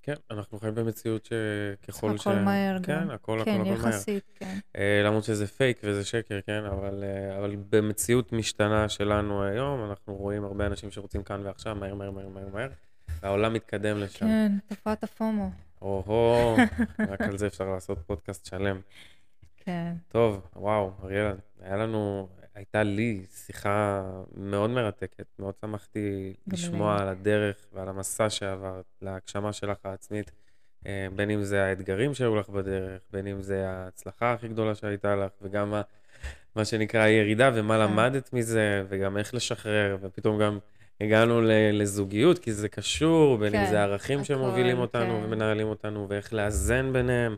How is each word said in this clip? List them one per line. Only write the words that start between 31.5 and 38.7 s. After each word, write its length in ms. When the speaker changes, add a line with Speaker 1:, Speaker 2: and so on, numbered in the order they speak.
Speaker 1:
האתגרים 500
שהיו 220
לך 140
בדרך, 520
בין 160
אם 140
זה 280
ההצלחה 640
הכי 140
גדולה 280
שהייתה 400
לך, 160
וגם 320
ה-, 80
מה 100
שנקרא 360
הירידה, 520
ומה 220
Speaker 2:
כן. 60
Speaker 1:
למדת 520
מזה, 560